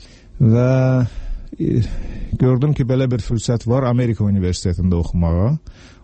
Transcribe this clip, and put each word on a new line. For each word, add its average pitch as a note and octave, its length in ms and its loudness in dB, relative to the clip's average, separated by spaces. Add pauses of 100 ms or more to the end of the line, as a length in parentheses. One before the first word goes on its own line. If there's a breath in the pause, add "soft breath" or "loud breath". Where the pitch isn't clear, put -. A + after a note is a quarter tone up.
(400 loud breath)
Və, B2+ 680 4 (540 loud breath)
e, - 200 0 (520 loud breath)
gördüm B2+ 420 2
ki, C#3 100 0
belə C3 260 0
bir B2 120 -2
fürsət A#2 480 -2
var C3 160 2
Amerika A#2+ 400 0
Universitetində F2+ 720 0
oxumağa. F2 560 0 (500 loud breath)